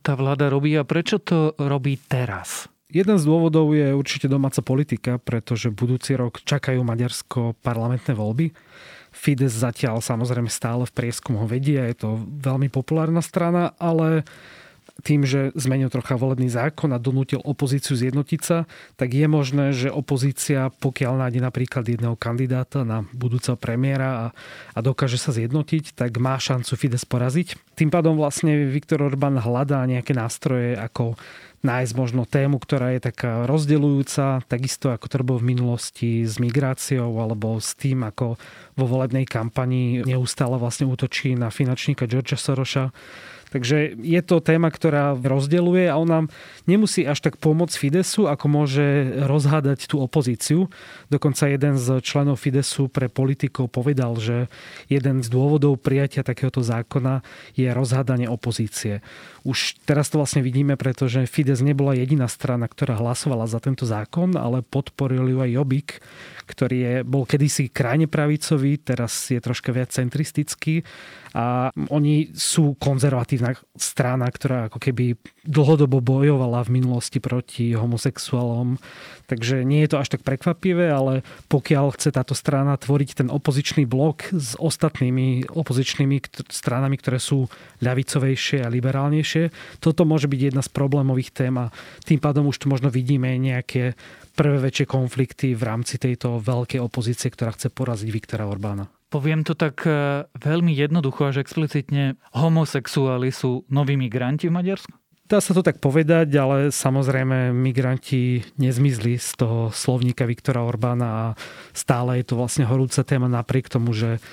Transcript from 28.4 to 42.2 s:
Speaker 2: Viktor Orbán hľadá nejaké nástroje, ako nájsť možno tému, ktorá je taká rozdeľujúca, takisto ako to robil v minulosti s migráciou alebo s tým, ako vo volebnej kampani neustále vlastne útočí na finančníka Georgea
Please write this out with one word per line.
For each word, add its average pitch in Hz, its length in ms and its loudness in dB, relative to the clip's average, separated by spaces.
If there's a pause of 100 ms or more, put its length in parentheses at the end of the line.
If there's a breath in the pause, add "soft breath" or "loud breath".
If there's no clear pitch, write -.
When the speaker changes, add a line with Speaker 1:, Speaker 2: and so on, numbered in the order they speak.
Speaker 2:
Viktor 143 320 0
Orbán 139 400 2
hľadá 131 480 0
nejaké 127 240 -2
nástroje, 120 640 -2
ako 113 400 -4 (480 loud breath)
nájsť 123 320 0
možno 123 320 -2
tému, 139 320 2
ktorá 127 320 0
je 127 80 -2
taká 120 480 -2
rozdeľujúca, 143 960 2
takisto 127 480 -2
ako - 160 -8
to - 80 -6
robil 127 240 0
v 120 140 2
minulosti 120 640 0
s 110 160 -2
migráciou 127 800 0
alebo 110 400 -2
s - 160 -6
tým, 131 320 -2
ako 117 320 -4 (400 loud breath)
vo 135 80 2
volebnej 131 400 0
kampani 123 800 -2
neustále 127 560 0
vlastne 120 240 -2
útočí 127 480 -2
na 120 160 0
finančníka 131 560 -2
Georgea 123 320 -2